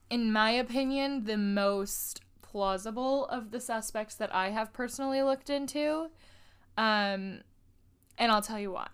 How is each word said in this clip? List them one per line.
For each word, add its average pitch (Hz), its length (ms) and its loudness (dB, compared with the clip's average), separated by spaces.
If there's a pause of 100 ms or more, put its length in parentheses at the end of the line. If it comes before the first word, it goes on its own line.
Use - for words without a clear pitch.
in 233 220 2
my 220 200 6
opinion, 262 760 0
the 214 120 0
most 202 840 0 (220)
plausible 214 840 0
of 233 260 -6
the 240 80 -6
suspects 220 560 -6
that - 180 -4
I 185 160 2
have 214 220 -2
personally 269 520 -2
looked 269 260 0
into. 294 600 -2 (680)
Um, 202 640 2 (760)
and 233 140 4
I'll 208 100 6
tell 214 180 -6
you 202 120 -6
why. - 220 -8